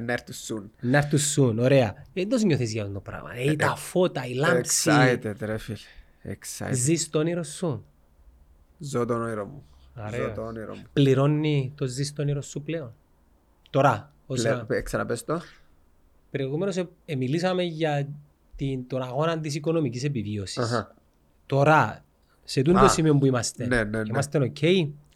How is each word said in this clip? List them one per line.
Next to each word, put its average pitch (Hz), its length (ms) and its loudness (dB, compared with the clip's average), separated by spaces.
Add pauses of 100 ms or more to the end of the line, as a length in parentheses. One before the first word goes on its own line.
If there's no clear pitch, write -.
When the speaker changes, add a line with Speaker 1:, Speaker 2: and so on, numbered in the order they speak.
Speaker 1:
να 120 100 -4
έρθουν 120 220 -8
soon. 107 360 -10 (100)
Speaker 2:
Να 123 180 2
έρθουν 143 200 2
soon, 120 440 2
ωραία. 127 320 6 (180)
Ε, 185 120 -4
πώς 220 180 2
νιώθεις 123 300 2
για 110 100 -4
αυτό 98 120 -8
το 98 60 -8
πράγμα, - 360 -12
ε, 131 140 0
Speaker 1:
Ε, 151 60 0
Speaker 2:
τα 151 100 -2 (100)
Speaker 1:
ε, - 0 -
Speaker 2:
φώτα, 175 500 0
η 123 80 -6
λάμψη. 127 580 2
Speaker 1:
excited, 117 480 4
ρε 110 180 -4
φίλε. - 180 -8 (480)
Excited. 98 480 -10
Speaker 2:
Ζεις 139 380 0
το 160 80 -2
όνειρο 170 240 0
σου. 147 420 -6 (920)
Speaker 1:
Ζω 135 260 -4
το 117 100 -2
όνειρο 113 320 -4
μου. - 180 -16 (320)
Speaker 2:
Ωραία. 107 140 -10
Speaker 1:
Ζω 120 240 -4
το 110 80 -8
όνειρο 110 320 -10
μου. 101 80 -16 (100)
Speaker 2:
Πληρώνει 143 840 4
το 139 100 -4
ζεις 139 260 -4
το 151 100 -6
όνειρο 143 200 -2
σου 143 200 -10
πλέον; 151 320 -8 (760)
Τώρα, 135 420 2 (140)
ως 127 160 -4
Speaker 1:
Πλε-, 113 140 2
Speaker 2:
να 117 100 -8
Speaker 1:
πε-, 110 160 -2
ξαναπες 110 420 -4
το. 160 160 -4 (920)
Speaker 2:
Προηγουμένως, 151 460 -4
ε, 180 120 -4 (160)
ε, 151 120 -6
μιλήσαμε 170 460 0
για 156 460 -2 (480)
την, 131 300 -4
τον 131 160 -4
αγώνα 151 380 -2
της 151 140 -6
οικονομικής 147 500 -2
επιβίωσης. 107 540 -4
Speaker 1:
Αχα. 117 360 -2 (520)
Speaker 2:
Τώρα, 139 580 4 (400)
σε - 180 -2
τούτο 175 160 6
Speaker 1:
Α, 131 100 8
Speaker 2:
σημείο 156 300 4
που 139 80 6
είμαστε, 120 400 0
Speaker 1:
ναι, 120 180 2
ναι, 104 140 -4
ναι. 110 100 -4
Speaker 2:
είμαστε 139 300 -2
οκ; 123 200 0 (580)